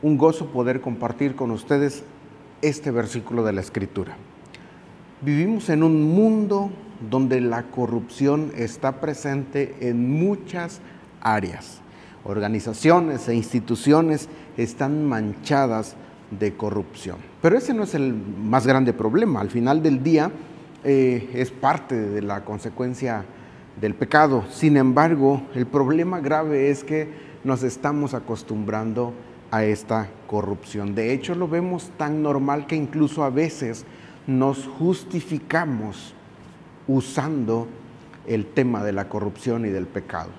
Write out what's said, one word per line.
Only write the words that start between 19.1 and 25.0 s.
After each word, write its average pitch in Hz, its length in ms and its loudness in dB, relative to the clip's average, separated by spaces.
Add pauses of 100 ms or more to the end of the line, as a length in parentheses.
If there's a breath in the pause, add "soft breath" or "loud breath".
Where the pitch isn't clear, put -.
Al 101 100 -2
final 131 320 2
del 143 200 4
día, 160 300 4 (500 loud breath)
eh, 127 520 4
es 123 160 -2
parte 135 440 0
de 104 280 -2
la 101 220 -4
consecuencia 117 800 -4 (560 loud breath)
del 104 140 0
pecado. 135 560 4
Sin 151 260 4
embargo, 135 680 4 (120)